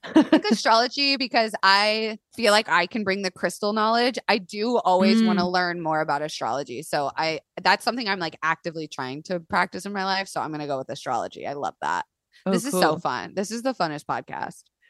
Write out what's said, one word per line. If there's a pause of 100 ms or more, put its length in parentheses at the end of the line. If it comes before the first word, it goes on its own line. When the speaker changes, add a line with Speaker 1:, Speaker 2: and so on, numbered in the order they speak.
Speaker 1:
I
think
Speaker 2:
<laughs>
Speaker 1:
astrology,
because (100)
I (160)
feel
like
I
can
bring
the
crystal
knowledge.
I
do
always
wanna
Speaker 2:
Mm.
Speaker 1:
learn
more
about
astrology.
So
I, (240)
that's
something
I'm,
like,
actively
trying
to
practice
in
my
life.
So
I'm
gonna
go
with
astrology.
I
love
that. (400)
Speaker 2:
Oh,
Speaker 1:
This
is
so (100)
Speaker 2:
cool.
Speaker 1:
fun.
This
is
the
funnest
podcast. (260)